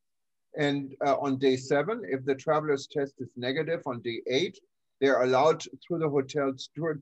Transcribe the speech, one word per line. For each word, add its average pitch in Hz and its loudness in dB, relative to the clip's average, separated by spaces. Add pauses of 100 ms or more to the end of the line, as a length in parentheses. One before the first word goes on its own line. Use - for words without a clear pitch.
(580)
And, 143 -2 (100)
uh, 139 4
on 139 0
day 131 4
seven, 151 0
if 127 -4
the 135 0
traveler's 147 0
test 139 -4
is 123 -10
negative 151 -4
on 123 -6
day 113 -6
eight, 165 -2 (440)
they're 127 4
allowed 131 4 (200)
through 165 -2
the 156 2
hotel's 139 -2
tour, 151 -4